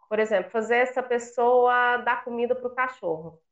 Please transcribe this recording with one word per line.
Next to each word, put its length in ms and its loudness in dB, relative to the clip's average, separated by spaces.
Por 100 -2
exemplo, 320 0
fazer 260 0
essa 260 0
pessoa 960 2
dar 260 -2
comida 320 -2
pro 200 -8
cachorro. 680 -6